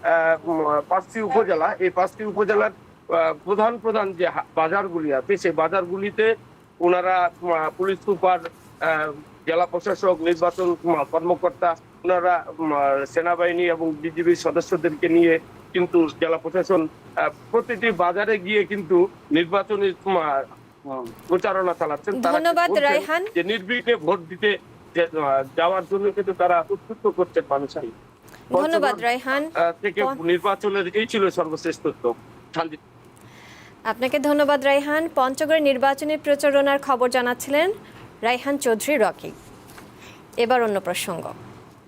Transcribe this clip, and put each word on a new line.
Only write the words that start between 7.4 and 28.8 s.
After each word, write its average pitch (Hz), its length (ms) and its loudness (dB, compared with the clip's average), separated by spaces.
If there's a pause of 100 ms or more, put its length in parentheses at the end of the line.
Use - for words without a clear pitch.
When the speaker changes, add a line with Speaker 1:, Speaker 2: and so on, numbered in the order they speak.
Speaker 1:
উম, 160 360 -2
পুলিশ 185 280 -2
সুপার, 185 340 2 (400)
আহ, 156 320 0 (340)
জেলা 165 200 2
প্রশাসক, 180 540 0
নির্বাচন, 175 640 0
উম, 160 200 0
কর্মকর্তা, 170 720 0 (280)
ওনারা, 175 420 2 (120)
উম, 156 160 -2 (340)
সেনাবাহিনী 175 560 0
এবং 165 280 0
বিজিবির 160 440 0
সদস্যদেরকে 165 720 -2
নিয়ে 165 300 6 (340)
কিন্তু 175 360 2 (100)
জেলা 165 180 0
প্রশাসন, 165 500 0 (280)
আহ, 147 140 0 (220)
প্রতিটি 226 400 0
বাজারে 190 480 0
গিয়ে 202 240 0
কিন্তু 190 440 2 (240)
নির্বাচনী, 190 640 0 (120)
উম, 190 120 2 (680)
উম, 131 220 -10 (220)
প্রচারণা 185 460 0
চালাচ্ছেন। 170 480 -4
তারা 294 160 2
Speaker 2:
ধন্যবাদ, 339 340 2
Speaker 1:
বলছেন 302 120 2
Speaker 2:
রায়হান। 302 420 0 (100)
Speaker 1:
যে 170 80 0
নির্বিঘ্নে 226 520 -2
ভোট 170 240 0
দিতে 185 380 -2 (380)
যে, 170 80 2
আহ, 143 400 0 (120)
যাওয়ার 180 360 0
জন্য 196 200 0
কিন্তু 196 220 -4
তারা 175 360 2
উদ্বুদ্ধ 208 380 -6
করছেন 170 420 0
মানুষকে। 139 380 -4 (640)
Speaker 2:
ধন্যবাদ, 302 420 2